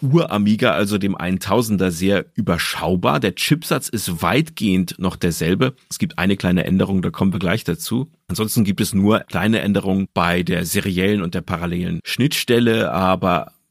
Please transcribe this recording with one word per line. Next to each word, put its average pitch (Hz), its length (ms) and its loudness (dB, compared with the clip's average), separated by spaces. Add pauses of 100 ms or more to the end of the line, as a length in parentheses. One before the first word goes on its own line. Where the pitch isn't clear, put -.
Ur-Amiga, 110 720 2
also 101 240 0
dem 98 180 -2
eintausender, 95 760 0
sehr 92 360 0 (100)
überschaubar. 113 880 0
Der 98 140 0
Chipsatz - 520 -2
ist 98 340 -6
weitgehend 95 760 0
noch 92 160 -4
derselbe. 90 580 0 (160)
Es - 100 -10
gibt 92 200 -4
eine 95 160 2
kleine 90 300 0
Änderung, 95 360 2
da 87 100 -2
kommen 95 200 0
wir 87 80 -2
gleich 95 240 -2
dazu. 117 480 -4 (160)
Ansonsten 107 380 0
gibt 95 160 0
es 98 120 -2
nur 101 280 4
kleine 101 400 0
Änderungen 95 520 0
bei 87 300 2
der 87 220 -2
seriellen 95 560 0
und 87 120 -4
der 92 80 -4
parallelen 87 600 -4
Schnittstelle, 117 880 2
aber 92 600 0 (180)